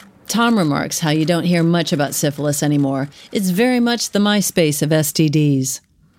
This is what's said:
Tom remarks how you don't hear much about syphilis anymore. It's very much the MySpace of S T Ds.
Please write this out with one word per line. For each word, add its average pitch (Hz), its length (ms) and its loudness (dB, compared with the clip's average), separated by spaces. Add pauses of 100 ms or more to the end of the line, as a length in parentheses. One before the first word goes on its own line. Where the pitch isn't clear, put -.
(280)
Tom 233 300 2
remarks 151 420 -2
how 160 100 -2
you 156 160 0
don't 170 200 0
hear 175 180 2
much 170 280 0
about 143 220 -2
syphilis 147 480 -2
anymore. 143 480 0 (220)
It's 196 180 -2
very 240 300 2
much 233 320 -2
the 202 80 0
MySpace 190 640 0
of 151 120 0
S 156 180 2
T 160 160 2
Ds. 143 540 0 (380)